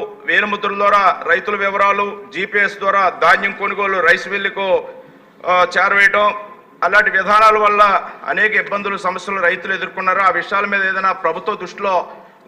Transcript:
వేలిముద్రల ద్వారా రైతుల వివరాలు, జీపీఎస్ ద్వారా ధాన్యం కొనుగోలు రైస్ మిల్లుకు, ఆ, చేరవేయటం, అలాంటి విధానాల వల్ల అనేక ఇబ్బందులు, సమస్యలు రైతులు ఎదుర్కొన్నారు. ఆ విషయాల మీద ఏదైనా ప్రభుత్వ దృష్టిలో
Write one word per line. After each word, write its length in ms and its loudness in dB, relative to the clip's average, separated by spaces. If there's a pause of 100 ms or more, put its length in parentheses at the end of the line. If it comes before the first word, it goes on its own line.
(240)
వేలిముద్రల 500 0
ద్వారా 520 2
రైతుల 300 0
వివరాలు, 680 -2 (100)
జీపీఎస్ 440 -2
ద్వారా 300 2
ధాన్యం 440 2
కొనుగోలు 460 -4
రైస్ 300 2
మిల్లుకు, 400 -4 (800)
ఆ, 200 4 (100)
చేరవేయటం, 580 2 (480)
అలాంటి 280 2
విధానాల 480 4
వల్ల 520 2 (140)
అనేక 280 0
ఇబ్బందులు, 440 -4
సమస్యలు 440 -6
రైతులు 340 0
ఎదుర్కొన్నారు. 460 -2
ఆ 100 4
విషయాల 340 -2
మీద 220 -2
ఏదైనా 260 0
ప్రభుత్వ 420 -4
దృష్టిలో 400 -6 (540)